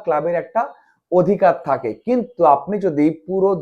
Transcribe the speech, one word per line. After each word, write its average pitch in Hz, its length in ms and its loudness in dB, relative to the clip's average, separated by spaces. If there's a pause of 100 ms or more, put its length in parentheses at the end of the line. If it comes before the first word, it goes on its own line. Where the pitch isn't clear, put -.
ক্লাবের 165 380 -2
একটা 233 200 -4 (500)
অধিকার 180 420 2 (100)
থাকে। 127 260 -2 (160)
কিন্তু 233 360 -2 (120)
আপনি 180 200 -2 (120)
যদি 147 200 2 (200)
পুরো 190 240 0 (120)